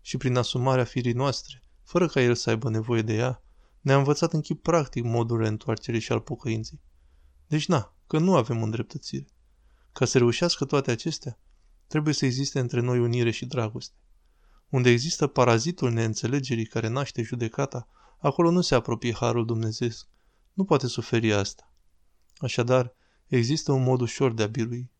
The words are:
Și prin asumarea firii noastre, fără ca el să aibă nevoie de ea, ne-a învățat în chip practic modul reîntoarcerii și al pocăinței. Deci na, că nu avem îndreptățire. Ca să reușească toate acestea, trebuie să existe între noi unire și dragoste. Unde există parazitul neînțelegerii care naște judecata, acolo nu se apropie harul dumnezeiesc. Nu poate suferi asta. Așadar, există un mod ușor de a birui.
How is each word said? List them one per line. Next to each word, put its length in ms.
Și 160
prin 200
asumarea 480
firii 280
noastre, 500
fără 240
ca 140
el 140
să 160
aibă 200
nevoie 320
de 120
ea, 280
ne-a 160
învățat 360
în 80
chip 220
practic 420
modul 340
reîntoarcerii 640
și 120
al 80
pocăinței. 600
Deci 220
na, 260
că 120
nu 180
avem 260
îndreptățire. 640
Ca 120
să 140
reușească 460
toate 260
acestea, 480
trebuie 280
să 100
existe 340
între 220
noi 180
unire 320
și 160
dragoste. 480
Unde 220
există 360
parazitul 680
neînțelegerii 760
care 220
naște 340
judecata, 680
acolo 320
nu 100
se 140
apropie 400
harul 320
dumnezeiesc. 600
Nu 120
poate 220
suferi 460
asta. 400
Așadar, 580
există 460
un 100
mod 180
ușor 320
de 100
a 40
birui. 540